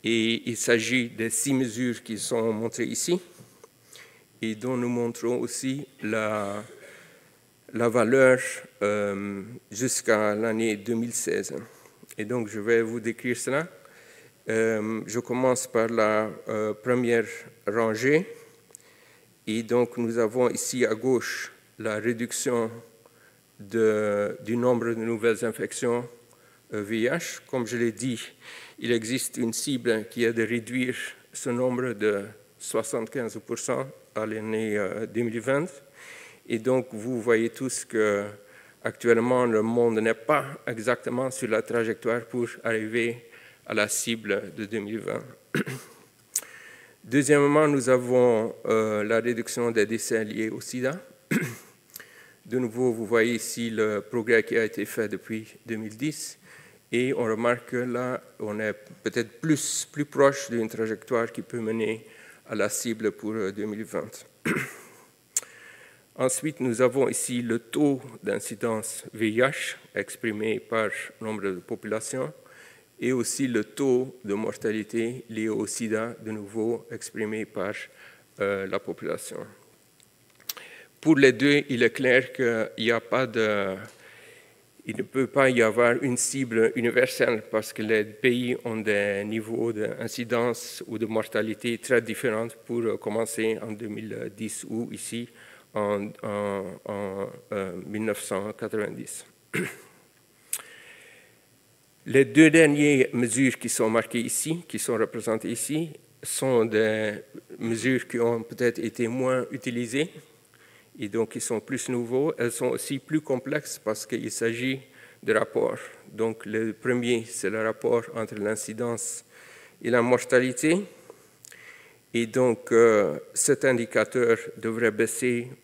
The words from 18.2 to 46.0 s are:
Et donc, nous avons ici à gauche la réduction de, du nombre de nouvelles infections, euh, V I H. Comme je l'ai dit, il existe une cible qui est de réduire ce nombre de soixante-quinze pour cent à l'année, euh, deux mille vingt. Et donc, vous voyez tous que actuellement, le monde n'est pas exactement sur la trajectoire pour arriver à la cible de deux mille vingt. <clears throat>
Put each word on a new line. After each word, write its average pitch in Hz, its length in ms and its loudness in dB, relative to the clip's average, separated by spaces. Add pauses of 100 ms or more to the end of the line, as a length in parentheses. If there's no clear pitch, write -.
Et 110 160 -2
donc, 120 360 2
nous 117 200 0
avons 120 320 4
ici - 360 0
à 107 100 2
gauche 120 560 0 (260)
la 107 220 -2
réduction 117 720 -2 (880)
de, 107 840 2
du 113 140 -2
nombre 120 320 2
de 117 60 -2
nouvelles 113 500 0
infections, 120 640 -2 (640)
euh, 107 80 -4
V 110 200 -2
I 120 80 2
H. - 380 -4
Comme 123 200 -2
je 117 100 -4
l'ai 117 140 2
dit, 117 420 -6 (460)
il 117 120 -2
existe 117 460 -2
une 117 160 0
cible 117 560 -2
qui 117 140 -2
est 117 100 4
de 117 100 0
réduire 120 520 -2 (360)
ce - 200 -6
nombre 123 420 0
de 101 300 0 (340)
soixante-quinze 113 880 -4
pour 117 140 -4
cent 131 280 -2 (280)
à 110 100 -2
l'année, 110 500 -2
euh, 104 300 -2
deux 107 160 -4
mille 117 180 -2
vingt. 135 280 0 (840)
Et 117 80 0
donc, 123 340 2
vous 113 300 -4
voyez 113 280 4
tous - 360 -6
que 104 400 2 (580)
actuellement, 117 600 4
le 110 160 4
monde 117 380 4
n'est 113 160 2
pas 143 300 0 (200)
exactement 123 640 -2
sur 127 180 -6
la 110 140 2
trajectoire 113 640 -2
pour 120 220 -2 (160)
arriver 113 640 -2 (400)
à 110 80 -4
la 104 120 2
cible 104 680 -2
de 110 80 -6
deux 107 140 -6
mille 104 200 -6
vingt. 101 240 -6 (300)
<clears throat> - 80 0 (1400)